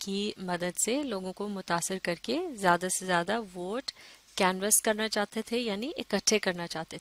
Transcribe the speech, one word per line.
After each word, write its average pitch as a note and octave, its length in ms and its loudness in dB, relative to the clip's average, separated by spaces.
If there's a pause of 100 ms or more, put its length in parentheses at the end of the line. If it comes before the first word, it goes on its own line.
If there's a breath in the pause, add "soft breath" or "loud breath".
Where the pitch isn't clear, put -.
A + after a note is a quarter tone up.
की G3+ 360 -2
मदद F3+ 340 -2 (100)
से C4 180 2
लोगों F#3+ 300 -4
को G3+ 160 -6
मुतासर F#3+ 560 -2
करके G3+ 340 -2 (180)
ज़्यादा F3+ 320 4
से F#3 180 -2
ज़्यादा F#3 320 2 (160)
वोट F#3 360 -6 (460 loud breath)
canvas F#3+ 480 4
करना A3 240 2
चाहते G#3+ 340 -2 (100)
थे A#3 60 0
यानी A#3 400 -2
इकट्ठे - 400 2
करना F3 280 -2
चाहते D#3+ 340 -8